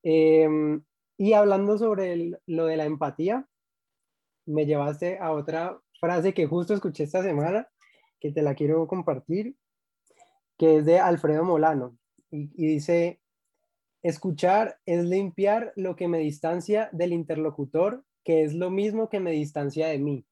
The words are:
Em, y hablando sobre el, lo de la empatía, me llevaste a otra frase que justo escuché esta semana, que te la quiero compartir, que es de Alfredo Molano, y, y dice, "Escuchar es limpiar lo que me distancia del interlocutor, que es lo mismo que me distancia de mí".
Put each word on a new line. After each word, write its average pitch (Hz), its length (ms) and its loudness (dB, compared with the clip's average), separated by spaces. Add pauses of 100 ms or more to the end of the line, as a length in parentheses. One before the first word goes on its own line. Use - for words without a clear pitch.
Em, 156 800 4 (340)
y 202 160 2
hablando 202 440 4
sobre 196 360 -2
el, 170 340 -6
lo 165 180 -2
de 160 120 0
la 151 80 -2
empatía, 156 640 -4 (960)
me 151 200 -2
llevaste 147 540 -4
a 165 120 -4
otra 160 480 -6 (200)
frase 175 340 0
que 160 140 0
justo 175 260 -2
escuché 175 300 -4
esta 185 200 -2
semana, 175 440 -2 (520)
que 147 120 -6
te 156 100 -2
la 143 140 0
quiero 156 320 0
compartir, 180 680 -4 (1000)
que 160 200 6
es 151 80 2
de 170 140 6
Alfredo 165 440 2
Molano, 151 540 2 (340)
y, 147 240 -10
y 160 120 -2
dice, 170 540 0 (840)
"Escuchar 180 840 0
es 175 200 0
limpiar 196 720 0
lo 190 200 -6
que 180 120 -4
me 170 120 0
distancia 170 720 -2
del 175 220 -2
interlocutor, 160 880 -2 (200)
que 160 200 4
es 151 100 -2
lo 180 180 -2
mismo 214 380 -2
que 202 100 -4
me 180 120 -2
distancia 151 560 -4
de 151 120 -2
mí". 143 320 -4